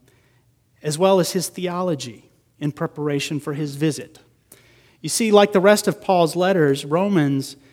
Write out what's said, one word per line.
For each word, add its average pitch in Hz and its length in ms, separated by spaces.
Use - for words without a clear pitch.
as 151 160
well 190 220
as 160 120
his 175 160
theology 175 800
in 147 120
preparation 147 720
for 147 140
his 143 220
visit. 139 420
You 160 80
see, 220 220
like 202 220
the 196 80
rest 202 260
of - 160
Paul's 175 320
letters, 165 500
Romans 147 680